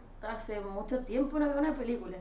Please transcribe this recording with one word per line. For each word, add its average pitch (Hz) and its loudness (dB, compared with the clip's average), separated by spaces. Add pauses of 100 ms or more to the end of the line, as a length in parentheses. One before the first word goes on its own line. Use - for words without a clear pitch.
(220)
hace 214 -4
mucho 202 -2
tiempo 269 2
no 294 6
veo 285 4
una 302 4
película. 233 -2